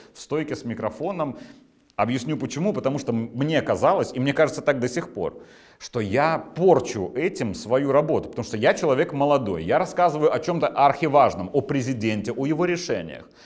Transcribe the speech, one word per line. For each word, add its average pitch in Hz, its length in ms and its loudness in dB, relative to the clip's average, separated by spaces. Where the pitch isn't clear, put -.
в - 60 -20
стойке 151 360 -6
с - 80 -14
микрофоном. 143 760 -6
Объясню 120 420 0
почему, 143 340 -2
потому 135 260 -2
что 135 140 -4
м-, 117 220 -2
мне 143 260 0
казалось, 135 540 2
и 127 60 -4
мне 139 120 2
кажется 147 300 2
так 135 180 2
до 123 80 0
сих 165 240 -6
пор, 82 300 -6
что - 220 -6
я 139 380 2
порчу 147 760 2
этим 143 400 -4
свою 131 380 0
работу, 143 380 2
потому 117 140 -8
что - 120 -8
я 131 160 4
человек 156 400 0
молодой, 135 520 0
я 113 140 2
рассказываю 165 540 2
о 123 60 0
чем-то 160 300 -2
архиважном, 135 840 4
о 143 80 4
президенте, 117 720 -2
о 131 140 -4
его 156 180 0
решениях. 107 640 -4